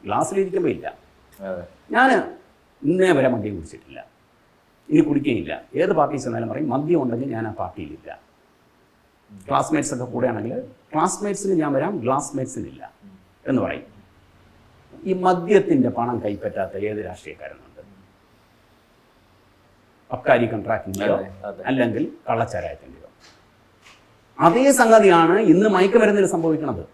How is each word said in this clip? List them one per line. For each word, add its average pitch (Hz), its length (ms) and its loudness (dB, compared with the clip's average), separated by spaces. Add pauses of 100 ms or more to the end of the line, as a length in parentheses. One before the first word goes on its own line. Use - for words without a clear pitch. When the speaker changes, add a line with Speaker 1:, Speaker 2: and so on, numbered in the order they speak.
Speaker 1:
ഗ്ലാസ്സിലിരിക്കുമ്പോ 180 680 -2
ഇല്ല. 82 120 -12 (600)
Speaker 2:
അതെ. 87 140 -8 (320)
Speaker 1:
ഞാൻ 262 140 4 (800)
ഇന്നേ 185 280 4
വരെ 131 180 4
മദ്യം 104 220 -6
കുടിച്ചിട്ടില്ല, 69 420 -18 (880)
ഇനി 151 180 4
കുടിക്കുകയില്ല. 123 460 0 (280)
ഏത് 185 180 2
പാർട്ടി 143 260 0
ചെന്നാലും 113 260 -6
പറയും, 143 220 -6
"മദ്യം 156 300 0
ഉണ്ടെങ്കിൽ 123 340 -4
ഞാൻ 113 140 -6
ആ - 100 -12
പാർട്ടിയിലില്ല." 78 480 -12 (1400)
ക്ലാസ്മേറ്റ്സ് 139 480 -2
ഒക്കെ 123 180 -8
കൂടെയാണെങ്കിൽ, 120 400 -4 (380)
"ക്ലാസ്മേറ്റ്സിന് 190 720 -2
ഞാൻ 143 140 -2
വരാം, 170 260 -2
ഗ്ലാസ്മേറ്റ്സിനില്ല" 131 800 -6 (680)
എന്ന് 131 160 2
പറയും. 73 220 -10 (1200)
ഈ - 20 0 (140)
മദ്യത്തിൻ്റെ 175 720 2
പണം 120 260 -2
കൈപ്പറ്റാത്ത 101 540 -6 (140)
ഏത് 107 180 -8
രാഷ്ട്രീയക്കാരനുണ്ട്? 76 560 -18 (2500)
അബ്കാരി 120 360 2
കോൺട്രാക്ടിൻ്റെയോ 104 680 -2
Speaker 2:
അതെ, 190 100 -6 (200)
അതെ. 98 220 -14
Speaker 1:
അല്ലെങ്കിൽ 123 340 0 (240)
കള്ളച്ചാരായത്തിൻ്റെയോ? 92 800 -6 (1400)
അതേ 226 180 4 (140)
സംഗതിയാണ് 190 560 6 (160)
ഇന്ന് 196 240 6
മയക്കുമരുന്നിൽ 202 580 4
സംഭവിക്കുന്നത്. 156 500 -2 (100)